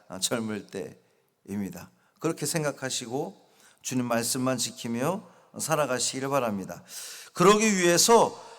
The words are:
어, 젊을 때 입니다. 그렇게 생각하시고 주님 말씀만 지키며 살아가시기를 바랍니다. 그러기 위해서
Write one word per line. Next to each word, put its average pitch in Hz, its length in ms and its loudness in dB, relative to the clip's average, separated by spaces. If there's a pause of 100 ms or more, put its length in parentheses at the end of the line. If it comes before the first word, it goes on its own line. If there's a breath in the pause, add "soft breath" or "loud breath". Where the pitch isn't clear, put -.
어, 92 100 -12
젊을 107 480 -4
때 - 280 -10 (520)
입니다. 98 440 -8 (280)
그렇게 160 260 -4
생각하시고 143 920 -6 (460 soft breath)
주님 123 240 -2
말씀만 120 520 0
지키며 120 680 -4 (320 soft breath)
살아가시기를 135 720 -2
바랍니다. 104 540 -2 (500 loud breath)
그러기 208 440 6
위해서 175 680 6 (160 loud breath)